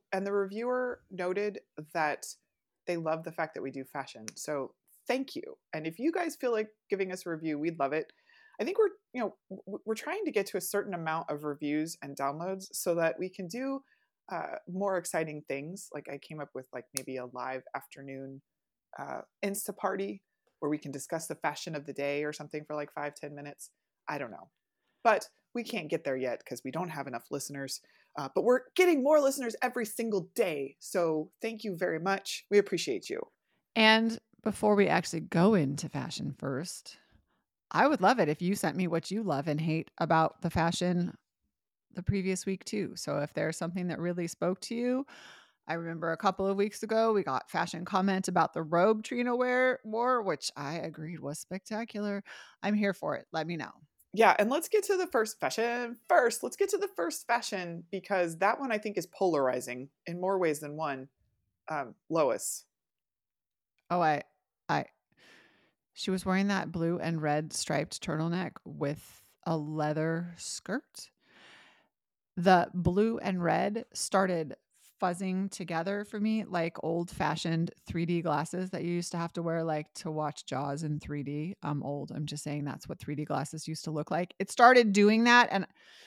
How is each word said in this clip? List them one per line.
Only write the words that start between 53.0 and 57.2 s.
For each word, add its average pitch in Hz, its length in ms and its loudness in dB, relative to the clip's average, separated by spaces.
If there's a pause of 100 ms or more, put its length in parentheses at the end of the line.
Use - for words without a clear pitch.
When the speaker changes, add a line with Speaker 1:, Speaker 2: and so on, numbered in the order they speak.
Speaker 2:
it. - 160 -12
Let 160 160 -2
me 170 80 -4
know. 151 140 -6 (420)
Speaker 1:
Yeah, 196 260 8
and 208 120 6
let's 320 180 0
get 415 160 4
to 392 120 2
the 359 120 0
first 220 320 0
fashion 240 560 -2 (120)
first. 240 360 6
Let's 240 120 -4
get 392 120 2
to 392 100 0
the 392 160 -2
first 339 320 -4